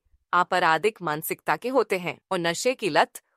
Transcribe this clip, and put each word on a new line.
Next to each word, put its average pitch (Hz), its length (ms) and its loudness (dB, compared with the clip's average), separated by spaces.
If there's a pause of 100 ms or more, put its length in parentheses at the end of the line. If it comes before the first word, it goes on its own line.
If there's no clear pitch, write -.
(340)
आपराधिक 180 680 2
मानसिकता 160 540 -4
के 233 140 -8
होते 247 280 0
हैं - 220 -8 (120)
और 185 80 -2
नशे 170 340 -2
की 208 160 -4
लत 160 320 0 (160)